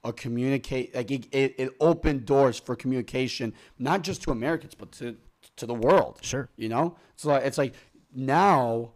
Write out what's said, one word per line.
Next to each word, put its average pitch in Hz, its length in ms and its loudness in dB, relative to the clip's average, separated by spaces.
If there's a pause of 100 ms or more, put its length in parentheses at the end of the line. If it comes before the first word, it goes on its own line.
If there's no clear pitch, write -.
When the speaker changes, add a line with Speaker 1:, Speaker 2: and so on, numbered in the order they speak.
Speaker 1:
a 117 80 -6
communicate, 127 800 -4
like, 123 160 -6
it, 127 220 -4
it, 135 260 0
it 131 220 -4
opened 156 440 2
doors 139 360 4
for 123 160 -6
communication, 127 760 -4 (260)
not 156 240 -2
just 175 200 -8
to 160 80 -4
Americans, 139 460 -4
but - 160 -18
to, 120 240 -12 (400)
to 120 100 -8
the 120 80 -4
world. 120 480 2
Speaker 2:
Sure. 139 340 -6
Speaker 1:
You 113 120 -6
know, 151 280 0 (200)
so, 147 140 -2
like, 135 140 4
it's 139 140 -2
like 135 160 0 (400)
now 131 800 2